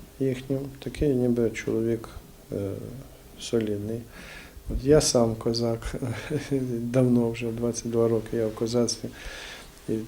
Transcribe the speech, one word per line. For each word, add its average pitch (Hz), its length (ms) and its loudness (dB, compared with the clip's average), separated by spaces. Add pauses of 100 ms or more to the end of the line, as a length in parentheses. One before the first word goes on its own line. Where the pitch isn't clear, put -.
(200)
їхнім, 135 380 0 (200)
такий 147 300 -2
ніби 123 420 4
чоловік, 113 580 -2 (440)
е, 104 40 -4 (840)
солідний. 107 600 -2 (680)
От 117 140 -2
я 147 160 8
сам 117 340 4
козак, 117 600 -2 (560)
<laughs> - 0 - (300)
давно 120 500 4
вже, 117 160 -4
двадцять 117 440 -2
два 117 180 4
роки 113 280 0
я 113 100 2
в 107 80 -2
козацтві, 120 540 0 (800)
і 107 40 -2 (160)